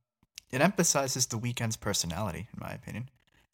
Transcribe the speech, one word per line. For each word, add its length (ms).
it 100
emphasizes 640
The 100
Weeknd's 400
personality, 760
in 60
my 120
opinion. 380